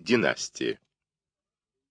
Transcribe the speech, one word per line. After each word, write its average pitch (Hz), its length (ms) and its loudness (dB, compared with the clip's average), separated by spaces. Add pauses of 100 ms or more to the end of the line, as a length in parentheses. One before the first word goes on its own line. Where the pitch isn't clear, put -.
династии. 65 800 0 (1120)